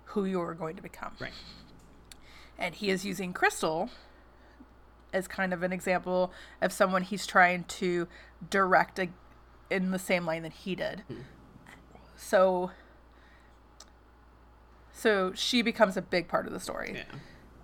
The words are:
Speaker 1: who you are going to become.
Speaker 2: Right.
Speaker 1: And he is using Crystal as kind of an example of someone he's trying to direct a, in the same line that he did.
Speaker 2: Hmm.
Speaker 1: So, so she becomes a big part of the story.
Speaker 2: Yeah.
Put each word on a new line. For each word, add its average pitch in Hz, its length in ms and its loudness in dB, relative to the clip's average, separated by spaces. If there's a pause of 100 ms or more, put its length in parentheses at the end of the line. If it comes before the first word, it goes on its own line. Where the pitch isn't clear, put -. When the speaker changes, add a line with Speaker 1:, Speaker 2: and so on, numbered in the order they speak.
Speaker 1:
who 202 180 -2
you 190 160 0
are 170 140 -4
going 160 200 -8
to - 80 -14
become. - 380 -14
Speaker 2:
Right. - 120 -8 (1300)
Speaker 1:
And 175 160 -4
he 202 160 -2
is 190 140 0
using 185 280 -6
Crystal 196 580 0 (1200)
as 185 160 -2
kind 185 240 -2
of 170 100 -2
an 180 100 0
example 185 600 0 (280)
of 185 120 2
someone 185 300 2
he's 185 240 -6
trying 180 380 6
to 175 440 -2 (420)
direct 185 480 4
a, 180 100 0 (640)
in 185 220 0
the 185 60 -2
same 175 280 0
line 165 160 -2
that 160 100 -10
he 185 220 -6
did. - 340 -4
Speaker 2:
Hmm. 117 120 -12 (960)
Speaker 1:
So, 185 540 4 (2250)
so 196 420 2
she - 280 2
becomes 208 340 2
a - 60 -2
big 170 260 -2
part - 180 0
of - 60 -8
the - 80 -8
story. - 360 -8
Speaker 2:
Yeah. - 220 -12 (460)